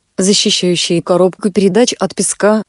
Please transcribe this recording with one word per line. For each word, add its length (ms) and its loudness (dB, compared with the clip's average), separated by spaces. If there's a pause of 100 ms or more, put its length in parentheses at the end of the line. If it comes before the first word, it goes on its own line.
(180)
защищающий 840 0
коробку 500 0
передач 480 2
от 160 -4
песка, 540 0